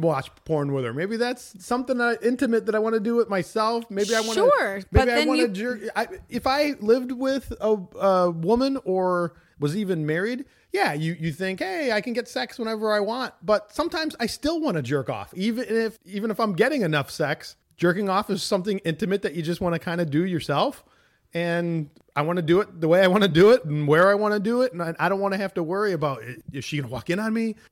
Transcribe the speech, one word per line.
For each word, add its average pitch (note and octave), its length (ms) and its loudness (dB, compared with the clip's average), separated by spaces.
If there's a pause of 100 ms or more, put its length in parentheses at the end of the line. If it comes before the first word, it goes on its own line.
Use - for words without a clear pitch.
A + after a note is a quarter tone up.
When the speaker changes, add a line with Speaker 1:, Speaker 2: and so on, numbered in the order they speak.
Speaker 1:
to D#3+ 40 0
watch C#3+ 300 0 (100)
porn C#3+ 280 0
with C3+ 120 0
her. A#2 80 -4
Maybe G3 240 -4
that's A#3+ 480 -6
something, B3+ 360 -2
uh, A#3+ 200 2
intimate A#3 460 2
that G#3+ 80 0
I G#3+ 60 2
wanna A3 180 0
do A3+ 160 0
with A#3 160 2
myself. A3 580 -2
Maybe G3+ 280 -2
I A3 40 2
wanna, A3 140 -2
Speaker 2:
Sure, G4 400 4
Speaker 1:
maybe F#3+ 160 -10
Speaker 2:
but A3 120 6
Speaker 1:
I B3 120 2
Speaker 2:
then D4+ 140 2
Speaker 1:
wanna D4+ 140 2
Speaker 2:
you A#3+ 60 2
Speaker 1:
jer-, A3 460 -6
I, A#3 140 -2 (200)
if A#3 200 -6
I D4 320 2
lived B3 320 2
with C4 480 -2
a, G#3+ 180 2 (220)
a F#3 300 4
woman A#3+ 540 0
or F3+ 500 0 (260)
was D3 160 -2
even F#3 280 -2
married, G#3 400 -2 (280)
yeah, F#4 200 0
you, D#3+ 260 -4
you D#3+ 140 -2
think, F#3 280 -6
"Hey, E4 320 -4
I G#3+ 80 0
can A#3+ 120 -6
get A#3+ 160 -4
sex B3+ 300 -8
whenever A3 340 -2
I G#3 80 2
want." A#3 320 -4 (100)
But G#3 300 0
sometimes D#4+ 460 -4
I A#3 80 -2
still D#4 340 -2
wanna F#3+ 220 0
jerk C3 260 -2
off, G#2+ 260 -8
even A3 340 -2
if, A3 360 -2
even G#3 280 -4
if F#3+ 80 -4
I'm G#3 140 0
getting B3 280 2
enough D#3 300 0
sex. D3+ 420 -4 (220)
Jerking F3+ 320 2
off F#3+ 200 0
is F#3+ 140 -2
something F#3+ 380 0
intimate F3 420 -2
that D3+ 120 -4
you E3+ 80 -4
just E3 180 -4
wanna E3+ 180 0
kinda F3 260 -2
do D3+ 200 0
yourself. F3+ 580 -2 (500)
And E3+ 580 -2 (260)
I D3 60 2
wanna F3 200 0
do E3+ 180 4
it F3+ 200 -6
the D#3+ 80 2
way F3+ 140 6
I F#3+ 40 8
wanna G3 220 4
do F3 240 8
it B3+ 120 4
and D3 220 -2
where E3 240 6
I G3+ 40 4
wanna G#3 260 0
do A#3 220 0
it. B3+ 100 0
And E3+ 100 -6
I, E3 160 -4
I E3 100 0
don't G3 120 0
wanna G3 160 0
have G3 180 -4
to F3+ 80 -2
worry F#3+ 300 -2
about, C#3 320 -4
"I-, A#2+ 120 -12 (160)
is C3 120 -8
she D3+ 140 -6
gonna C3 140 -6
walk B2 160 -8
in F3+ 120 -2
on A3 120 -2
me? A3+ 220 -2 (180)